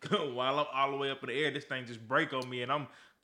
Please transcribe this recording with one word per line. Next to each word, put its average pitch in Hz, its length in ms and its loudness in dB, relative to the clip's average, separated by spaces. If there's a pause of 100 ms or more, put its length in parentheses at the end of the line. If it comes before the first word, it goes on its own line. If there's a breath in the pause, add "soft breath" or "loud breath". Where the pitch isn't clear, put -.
<laughs> 151 320 0
while 127 280 0
I'm 147 120 2
all 139 200 4
the 139 40 -2
way 139 140 0
up 135 120 -6
in 127 60 -6
the 120 60 -2
air, 143 160 2
this 139 140 -4
thing 131 220 -6
just 113 200 -12
break 143 260 2
on 127 160 -2
me 123 140 -4
and 123 100 -2
I'm 147 140 0 (380 loud breath)